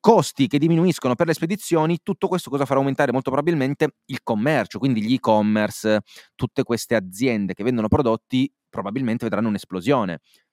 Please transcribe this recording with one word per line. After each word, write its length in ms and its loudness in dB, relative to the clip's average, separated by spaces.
costi 480 4
che 100 0
diminuiscono 560 2
per 120 0
le 80 2
spedizioni, 680 0
tutto 260 -4
questo 220 -4
cosa 160 0
farà 140 2
aumentare 320 0
molto 180 -2
probabilmente 640 0
il 160 -8
commercio, 560 -2
quindi 240 0
gli 120 0
e-commerce, 840 0
tutte 280 -4
queste 320 -4
aziende 600 -2
che 100 -8
vendono 240 0
prodotti 640 0
probabilmente 560 -4
vedranno 240 -2
un'esplosione, 720 -2